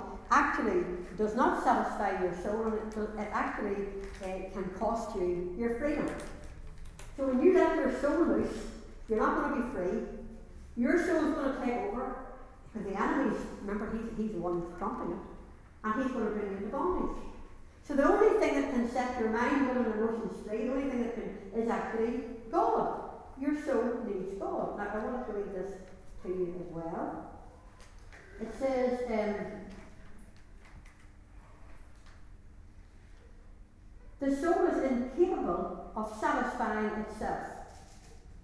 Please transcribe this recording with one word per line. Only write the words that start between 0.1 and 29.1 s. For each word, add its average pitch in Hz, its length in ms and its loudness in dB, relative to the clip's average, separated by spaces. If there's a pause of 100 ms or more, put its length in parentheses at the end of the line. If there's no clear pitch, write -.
actually 226 540 4 (320)
does 214 180 2
not 294 280 4
satisfy 214 600 4
your 175 120 2
soul, 220 320 0
and 220 80 0
it, 214 460 -4
it 202 120 -2
actually, 220 440 0 (460)
uh, 190 300 -4
can 196 120 -4 (140)
cost 220 380 0
you 180 400 0
your 233 220 0
freedom. 294 300 0 (1080)
So 269 100 0
when 254 140 4
you 370 140 10
let 330 220 8
your 277 240 2
soul 320 240 6
loose, - 460 0 (380)
you're 220 120 4
not 285 160 4
gonna 285 260 0
be - 80 -2
free. 202 320 0 (760)
Your 302 220 6
soul's 302 380 4
gonna 269 280 0
take 240 120 2
over, 208 400 -2 (560)
because 196 160 -6
the 190 120 0
enemy's, 240 380 2 (240)
remember, 208 340 -2
he's, - 200 -4
he's 214 160 0
the 175 80 -4
one 175 200 0
that's - 180 -6
prompting 226 340 -2
it, 208 60 -4 (680)
and 240 180 2
he's 247 100 0
gonna 214 180 0
bring 202 200 -2
you 196 60 -4
into 202 140 -4
bondage. - 520 0 (640)
So 285 100 -4
the 285 180 8
only 427 280 8
thing 285 200 6
that - 120 2
can 233 180 4
set 247 300 0
your 220 100 4
mind, 262 380 4
will, 240 160 4
and 214 100 2
emotions 220 500 0
free, 214 220 -2
the 254 60 0
only 277 180 0
thing 240 140 0
that 233 100 -2
can, 190 240 -6 (160)
is 226 160 2
actually 226 500 0 (300)
God. - 500 2 (380)
Your 294 240 2
soul 240 420 2
needs 196 360 -4
God. - 360 -2
Now, 202 160 -4
I 214 120 -2
want 247 240 -4
to 208 40 -4
read 196 220 -4
this 185 180 -4 (520)
to 190 40 -8
you 180 320 0
as 165 140 -8
well. - 560 -4 (1120)
It 226 180 -6
says, 254 500 2
um, 208 280 2 (4000)